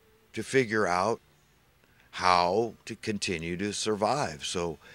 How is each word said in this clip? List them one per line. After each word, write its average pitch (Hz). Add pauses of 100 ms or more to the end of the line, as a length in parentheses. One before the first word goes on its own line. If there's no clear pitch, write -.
(340)
to 110
figure 110
out 90 (920)
how 92 (120)
to 113
continue 87
to 101
survive. 107
So 85 (180)